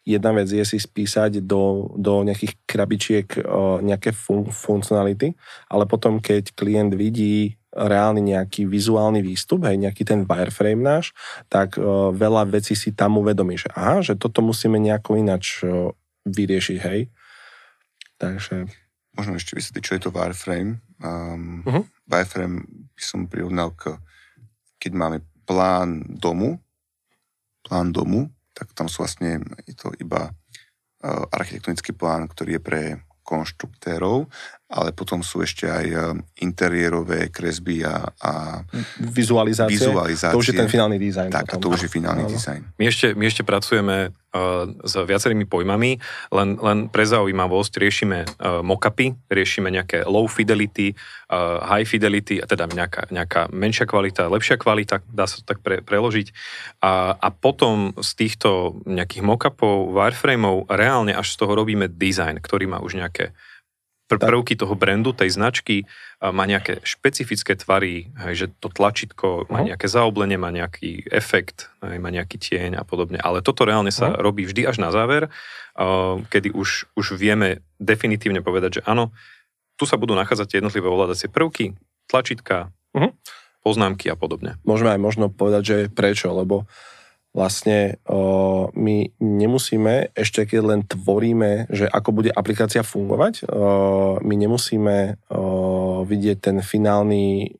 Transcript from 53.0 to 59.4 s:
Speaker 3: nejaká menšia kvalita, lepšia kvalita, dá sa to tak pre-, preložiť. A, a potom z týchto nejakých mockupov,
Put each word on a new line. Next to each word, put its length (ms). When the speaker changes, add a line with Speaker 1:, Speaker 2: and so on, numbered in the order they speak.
Speaker 3:
nejaká 400
menšia 320
kvalita, 480
lepšia 240
kvalita, 480
dá 240
sa 80
to 80
tak 160
pre-, 240
preložiť. 480
A, 320
a 160
potom 720
z 160
týchto 720
nejakých 320
mockupov, 720